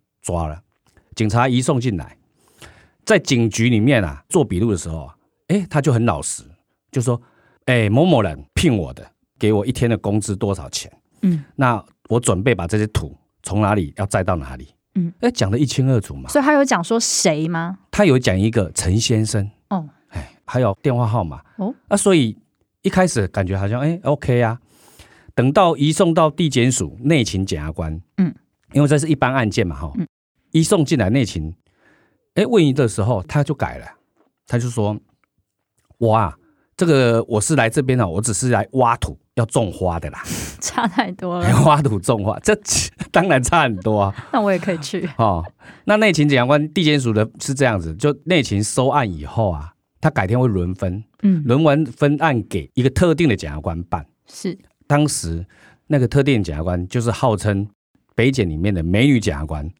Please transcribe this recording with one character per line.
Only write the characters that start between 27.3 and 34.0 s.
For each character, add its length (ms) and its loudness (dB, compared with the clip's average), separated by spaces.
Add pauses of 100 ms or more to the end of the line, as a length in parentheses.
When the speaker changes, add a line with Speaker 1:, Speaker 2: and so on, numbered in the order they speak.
Speaker 1:
检 160 -6
察 100 -6
官， 300 -6 (160)
Speaker 2:
嗯。 180 0 (380)
Speaker 1:
因 100 2
为 60 4
这 100 4
是 80 -4
一 80 2
般 180 0
案 160 0
件 180 0
嘛， 100 -6
哈。 200 -10
Speaker 2:
嗯。 100 -4 (460)
Speaker 1:
移 100 4
送 200 2
进 160 0
来 120 2
内 120 2
勤， 320 -6 (840)
诶， 100 2
问 180 4
一 80 4
的 160 2
时 140 -4
候 220 0
他 200 0
就 100 -4
改 220 -6
了， 100 -16 (600)